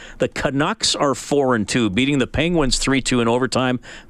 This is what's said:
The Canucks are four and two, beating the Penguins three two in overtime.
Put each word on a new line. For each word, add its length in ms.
The 100
Canucks 680
are 200
four 400
and 140
two, 220
beating 280
the 80
Penguins 520
three 240
two 180
in 80
overtime. 500